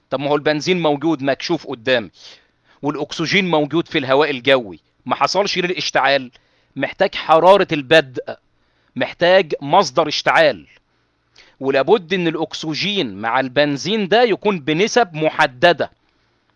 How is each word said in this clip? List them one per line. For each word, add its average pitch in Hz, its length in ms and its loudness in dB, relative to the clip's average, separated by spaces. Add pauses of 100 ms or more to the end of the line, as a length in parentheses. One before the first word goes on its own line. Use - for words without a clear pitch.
(100)
طب 135 100 -4
ما 143 100 -4
هو 147 40 2
البنزين 151 480 -2
موجود 147 400 -2
مكشوف 139 440 -4
قدامي، 120 440 -4 (720)
والأكسجين 151 680 -4
موجود 151 380 -2
في 165 100 -4
الهواء 139 320 2
الجوي، 123 500 -2 (260)
ما - 80 -2
حصلش 180 440 -2
ليه 180 100 4
الاشتعال؟ 139 640 0 (460)
محتاج - 380 -4
حرارة 175 580 4
البدء، 139 640 -2 (600)
محتاج 170 640 2
مصدر 151 480 0
اشتعال. 139 580 2 (920)
ولابد 139 520 0
إن 180 160 -2
الأكسجين 156 880 -6
مع 113 240 -2
البنزين 147 680 -2
ده 214 140 4
يكون 202 380 0
بنسب 165 540 0
محددة 151 760 0 (640)